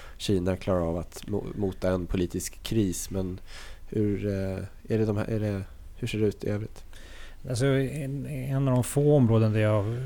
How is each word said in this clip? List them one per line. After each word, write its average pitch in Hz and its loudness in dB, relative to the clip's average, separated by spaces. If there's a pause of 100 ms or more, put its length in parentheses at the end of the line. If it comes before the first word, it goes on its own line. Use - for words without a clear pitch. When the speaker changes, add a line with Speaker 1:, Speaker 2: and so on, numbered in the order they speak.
(160)
Speaker 1:
Kina 92 2
klarar 92 0
av 82 0
att - -8
mo-, - -4
mota 92 0
en 90 0
politisk - -2
kris, 101 0
men 92 -4 (480)
hur, 104 0
eh, 95 -2 (360)
är 110 2
det 110 4
de 107 2
här, 107 -2
är 110 0
det, 101 -2 (340)
hur 120 -4
ser 107 -2
det 107 4
ut - -2
i 104 -2
övrigt? 104 -6 (640)
Speaker 2:
Alltså, 127 0
en, 135 0
en 135 0
av 127 6
de 123 4
få 147 6
områden 113 6
där 107 4
jag 107 4 (220)